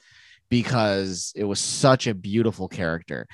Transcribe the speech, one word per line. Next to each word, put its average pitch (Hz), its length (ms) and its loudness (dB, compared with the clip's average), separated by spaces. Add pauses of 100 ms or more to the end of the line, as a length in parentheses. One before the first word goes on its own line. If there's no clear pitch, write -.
(480)
because 101 880 0
it 101 80 -4
was 101 160 -2
such - 460 4
a 113 80 0
beautiful 98 540 0
character. 82 640 -6